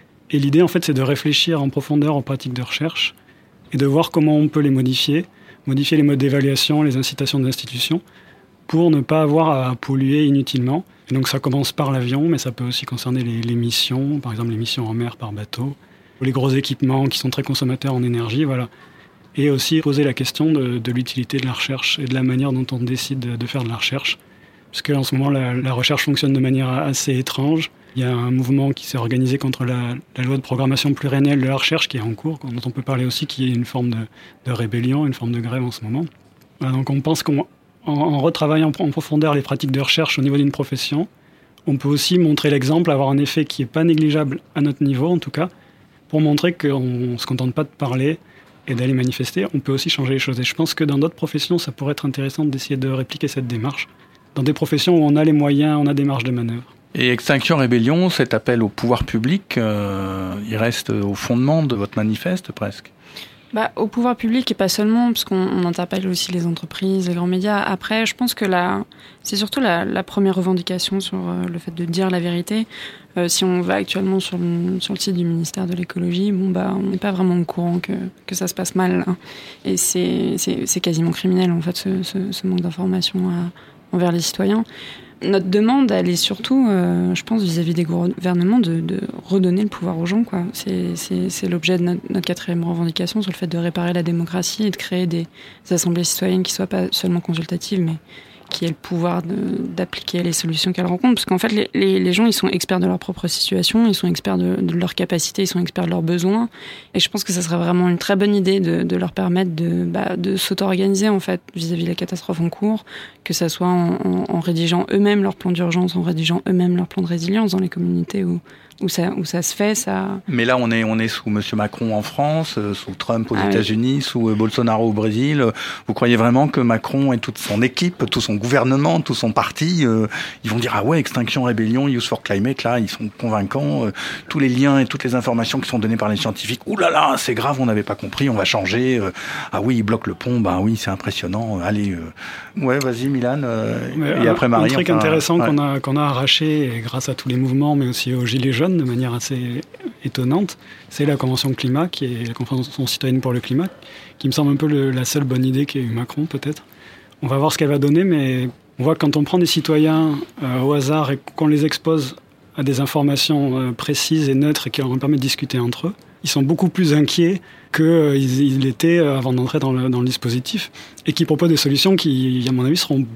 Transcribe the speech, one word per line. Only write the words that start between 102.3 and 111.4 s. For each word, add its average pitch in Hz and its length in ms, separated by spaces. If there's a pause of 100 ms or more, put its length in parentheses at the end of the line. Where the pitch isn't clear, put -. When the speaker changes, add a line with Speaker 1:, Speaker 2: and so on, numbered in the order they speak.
Speaker 3:
sont - 160
experts 185 320
de 180 60
leur 180 120
propre - 300
situation, 196 580
ils 208 80
sont 185 140
experts 180 300
de, 180 240
de 170 120
leurs 175 200
capacités, 170 480
ils 190 40
sont 180 140
experts 175 240
de 165 60
leurs 175 100
besoins. 180 480 (460)
Et 180 60
je - 100
pense 202 140
que - 80
ça 175 100
serait 170 160
vraiment 180 320
une 175 80
très 202 180
bonne 202 180
idée 196 240
de, 170 260
de 175 120
leur 180 160
permettre 180 420
de, 170 300
bah, 180 320
de 190 200
s'auto-organiser, 196 720
en 196 100
fait, 180 220 (140)